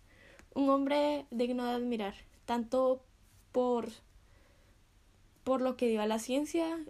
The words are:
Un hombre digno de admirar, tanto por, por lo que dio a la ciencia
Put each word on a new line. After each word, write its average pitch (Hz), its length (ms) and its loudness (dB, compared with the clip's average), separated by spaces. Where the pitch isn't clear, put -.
Un 277 160 2
hombre 285 640 2
digno 247 320 -2
de 240 80 -2
admirar, 240 440 -2
tanto 254 560 0
por, 247 340 0
por 254 160 2
lo 254 160 -2
que 247 100 0
dio 220 140 0
a 214 40 0
la 220 140 0
ciencia 330 600 -2